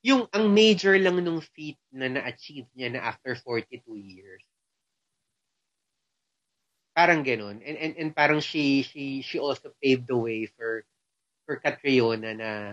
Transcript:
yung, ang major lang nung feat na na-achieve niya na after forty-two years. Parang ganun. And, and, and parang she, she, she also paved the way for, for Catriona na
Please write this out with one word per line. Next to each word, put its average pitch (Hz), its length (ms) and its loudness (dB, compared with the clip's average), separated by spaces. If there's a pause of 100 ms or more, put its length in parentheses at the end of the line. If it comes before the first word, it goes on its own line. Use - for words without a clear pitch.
yung, 254 320 4
ang 208 240 4
major 196 400 6
lang 180 240 2
nung 165 240 -2
feat 151 320 -14 (160)
na 131 160 -6
na-achieve 135 640 -8
niya 123 240 -8
na 95 80 -8
after 127 320 -6
forty-two 117 640 -8
years. 95 400 -20 (2500)
Parang 170 240 6
ganun. 110 400 -4
And, 147 160 -12
and, 160 240 -6
and 156 160 -4
parang 151 240 2
she, 139 480 0
she, 139 320 -10
she - 160 -10
also 139 320 -6 (160)
paved 127 240 2
the 127 80 0
way 113 320 -4
for, 113 400 -8 (560)
for 139 140 -8
Catriona 117 760 0
na 110 180 -8 (220)